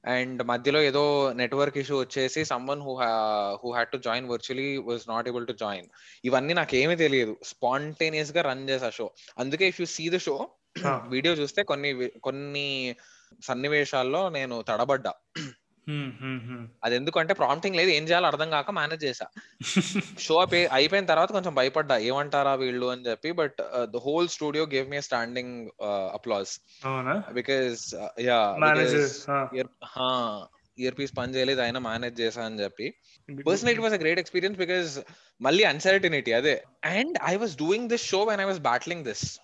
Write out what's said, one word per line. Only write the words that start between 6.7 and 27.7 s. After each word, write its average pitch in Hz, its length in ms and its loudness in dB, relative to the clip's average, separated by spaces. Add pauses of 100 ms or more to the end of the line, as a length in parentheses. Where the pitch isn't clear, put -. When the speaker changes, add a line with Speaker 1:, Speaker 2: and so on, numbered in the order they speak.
Speaker 1:
తెలియదు. 135 480 2
స్పాంటేనియస్ 151 880 -2
గా 170 100 2
రన్ 135 280 -2
చేసా 127 200 0
షో. 107 220 -6 (280)
అందుకే 151 300 2
if 175 140 -4
you 165 80 -6 (100)
see 170 140 0
the 180 140 -2
show, 151 160 -2 (420)
Speaker 2:
ఆ. 123 220 0
Speaker 1:
వీడియో 131 240 2
చూస్తే 151 300 0
కొన్ని 143 300 0
వి-, 123 260 -4
కొన్ని 139 760 -4 (480)
సన్నివేశాల్లో 143 840 0
నేను 131 320 -4
తడబడ్డా. 117 520 0 (760)
Speaker 2:
హ్మ్, 143 220 -6 (100)
హ్మ్, 131 200 -6
హ్మ్. 120 260 -12 (160)
Speaker 1:
అది 117 120 2
ఎందుకంటే 160 380 2
ప్రాంప్టింగ్ 160 420 2
లేదు, 175 140 6
ఏం 156 140 4
చేయాలో 170 240 4
అర్థం 151 220 2
కాక 143 220 0
మేనేజ్ 151 340 -2
చేసా. 127 200 -4 (360)
Speaker 2:
<laughs> - 580 -2
Speaker 1:
షో 156 180 2
అయిపోయి-, 175 340 4
అయిపోయిన 156 340 4
తర్వాత 170 260 4
కొంచెం 180 240 -2
భయపడ్డా, 135 420 4
"ఏమంటారా 139 560 2
వీళ్ళు?" 123 320 0
అని 127 160 -2
చెప్పి. 120 280 -4
But, 170 160 0
uh, - 380 -4
the 110 140 -6
whole 147 280 2
studio 151 380 -2
gave 135 220 -2
me 143 100 -8
a 143 60 -2
standing, 123 640 -4
uh, 101 520 -4
applause. 101 460 -4 (240)
Speaker 2:
అవునా? 135 460 -2
Speaker 1:
Because, 123 460 0 (180)